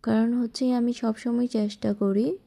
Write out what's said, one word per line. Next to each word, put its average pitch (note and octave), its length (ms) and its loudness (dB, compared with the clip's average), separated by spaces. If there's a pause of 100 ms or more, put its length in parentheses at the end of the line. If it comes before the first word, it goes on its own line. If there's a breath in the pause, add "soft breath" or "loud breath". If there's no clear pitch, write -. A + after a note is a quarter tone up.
কারণ A3+ 320 2
হচ্ছে B3 380 0
আমি A#3+ 200 2
সবসময় A#3+ 540 -2
চেষ্টা G#3+ 480 -2
করি G#3 420 0 (100)